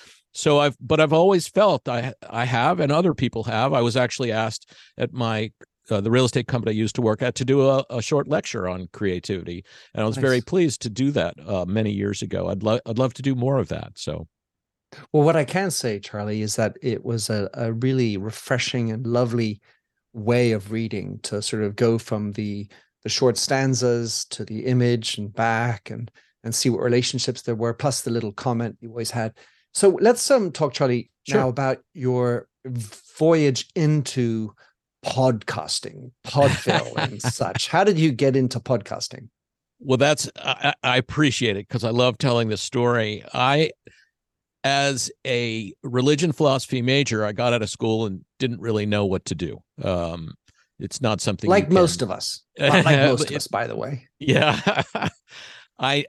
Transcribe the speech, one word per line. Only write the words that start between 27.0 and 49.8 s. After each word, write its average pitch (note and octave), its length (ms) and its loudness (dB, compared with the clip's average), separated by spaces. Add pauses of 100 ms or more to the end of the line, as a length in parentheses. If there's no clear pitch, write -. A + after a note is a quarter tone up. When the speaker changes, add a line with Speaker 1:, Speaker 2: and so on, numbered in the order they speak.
Speaker 2:
there A#2 140 -4
were, A#2 180 -2
plus C3+ 300 -2
the A#2+ 60 -6
little A2+ 220 -2
comment A#2 480 -4
you A#2 80 -16
always A2+ 240 -8
had. A2 220 -4 (400)
So F#3+ 260 6
let's, A#3+ 320 4
um, G#3 220 4
talk, D3+ 180 -2
Charlie, B2 380 0 (180)
Speaker 1:
Sure. - 140 2
Speaker 2:
now C3 80 2
about C3 300 -2 (140)
your B2 540 -2 (720)
voyage D#3 580 4
into B2 800 0 (500)
podcasting, B2 1080 -2 (140)
Podville C#3+ 720 2
and B2+ 260 -4
Speaker 1:
<laughs> A#2+ 120 0
Speaker 2:
such. - 340 -4
How E3+ 160 2
did G3 160 4
you D#3+ 140 4
get C3+ 240 2
into B2+ 220 0
podcasting? - 680 -6 (520)
Speaker 1:
Well, B2+ 180 2
that's, D3 400 2
I, C3+ 360 -2 (100)
I, B2+ 100 2
I B2+ 40 4
appreciate B2+ 600 0
it G2+ 100 -8
'cause A2+ 160 -4
I A#2 60 -2
love A#2+ 280 2
telling A#2+ 300 2
the G#2+ 80 -2
story. A#2 680 0 (120)
I, C#3 380 2 (920)
as C#3 480 0 (160)
a A2+ 460 -2 (100)
religion C#3+ 480 2
philosophy C3+ 500 2
major, B2 440 2
I G#2 80 -4
got A#2+ 180 0
out A#2 100 2
of G#2 80 -2
school A2+ 360 0
and F#2+ 180 -6 (160)
didn't A#2+ 220 -2
really G#2+ 240 0
know G#2 200 2
what F#2 200 0
to F#2+ 100 -4
do. D#2+ 260 -6 (220)